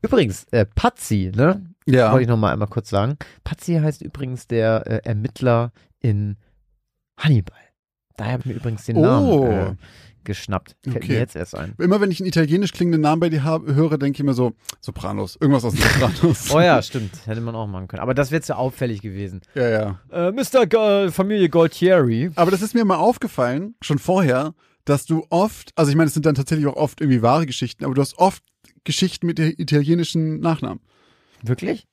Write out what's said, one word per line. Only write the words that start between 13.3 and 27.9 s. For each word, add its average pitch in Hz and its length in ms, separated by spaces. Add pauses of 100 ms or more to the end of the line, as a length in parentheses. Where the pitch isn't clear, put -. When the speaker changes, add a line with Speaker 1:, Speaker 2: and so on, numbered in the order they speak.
Speaker 2:
hab, 160 240
höre, 151 300
denke 139 220
ich 143 60
mir 135 80
so, 120 200 (280)
Sopranos. - 580
Irgendwas 135 240
aus 110 120
den 120 80
Sopranos. 123 680
Speaker 1:
<laughs> 139 40
Oh 156 60
ja, 160 220
stimmt. 107 300 (140)
Hätte 110 160
man 117 140
auch 110 120
machen 92 200
können. - 140
Aber - 140
das 135 160
wäre 160 100
zu 135 160
auffällig 120 440
gewesen. 98 400 (120)
Speaker 2:
Ja, 123 160
ja. 107 300 (120)
Speaker 1:
Äh, 175 200
Mister 247 360
Ga-, 202 440
Familie 196 380
Gualtieri. 165 840
Speaker 2:
Aber 175 160
das 185 100
ist 214 120
mir 233 120
mal 185 120
aufgefallen, 175 840
schon 143 180
vorher, 156 540 (320)
dass 143 200
du 160 240
oft, 190 460
also 151 160
ich 143 40
meine, 160 120
es 139 60
sind 151 120
dann 151 100
tatsächlich 143 320
auch 135 80
oft 143 260
irgendwie 127 200
wahre 143 240
Geschichten, 131 400
aber 135 80